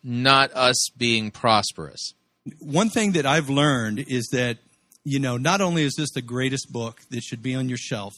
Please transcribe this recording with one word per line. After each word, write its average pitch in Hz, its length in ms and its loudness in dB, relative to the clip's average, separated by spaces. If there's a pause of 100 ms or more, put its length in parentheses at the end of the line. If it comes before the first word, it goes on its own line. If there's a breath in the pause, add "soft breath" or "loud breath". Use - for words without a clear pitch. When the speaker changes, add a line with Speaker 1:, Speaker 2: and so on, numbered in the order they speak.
Speaker 1:
not 135 500 4
us 127 440 2
being 113 320 0
prosperous. - 840 0 (460)
Speaker 2:
One 180 300 0
thing 208 220 0
that 151 160 0
I've 143 220 2
learned 131 500 2
is 123 320 -4
that, 123 260 -2 (460)
you 139 160 -2
know, 123 180 -2
not 170 240 2
only 170 220 2
is 139 120 0
this 151 160 -4
the 131 100 -6
greatest 127 500 -4
book 117 300 -8 (100)
that 117 100 -6
should 117 220 -10
be 127 100 -4
on 131 160 -2
your 123 80 -4
shelf, 104 400 -8